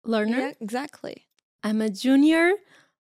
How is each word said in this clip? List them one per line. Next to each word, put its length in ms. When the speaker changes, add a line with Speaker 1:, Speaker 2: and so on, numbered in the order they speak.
Speaker 1:
learner." 360
Speaker 2:
Yeah, 120
exactly. 680
Speaker 1:
"I'm 180
a 80
junior, 680